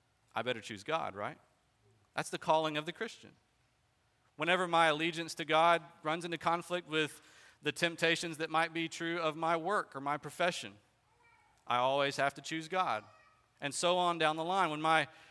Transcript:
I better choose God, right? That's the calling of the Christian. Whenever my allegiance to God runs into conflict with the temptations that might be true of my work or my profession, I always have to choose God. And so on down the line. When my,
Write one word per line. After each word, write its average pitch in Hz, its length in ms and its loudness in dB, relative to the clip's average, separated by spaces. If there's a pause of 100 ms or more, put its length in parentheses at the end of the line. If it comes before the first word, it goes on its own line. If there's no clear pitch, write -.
(340)
I 113 80 -4
better 117 200 -4
choose 101 220 -12
God, 143 320 -4
right? 107 220 -8 (800)
That's - 140 -6
the 175 80 -8
calling 156 400 2
of 151 80 -4
the 170 80 -8
Christian. - 380 -12 (1080)
Whenever 180 300 4
my 165 200 6
allegiance 160 480 0
to 165 100 -6
God 165 360 6 (200)
runs 160 220 -4
into 170 140 -6
conflict 170 520 -2
with 151 320 0 (400)
the 147 120 -2
temptations 165 640 0
that 160 120 -4
might 160 240 0
be 165 140 -2
true 165 320 -4
of 156 160 0
my 165 220 0
work 175 380 -2
or 135 60 -10
my 143 160 -2
profession, 151 540 -4 (960)
I 120 100 2
always 135 400 2
have 139 180 2
to 131 60 -16
choose 160 260 -6
God. 156 360 -2 (580)
And 143 120 -4
so 180 240 2
on 175 200 2
down 156 180 2
the 160 80 -4
line. 180 260 2
When 151 120 -4
my, 160 260 4 (240)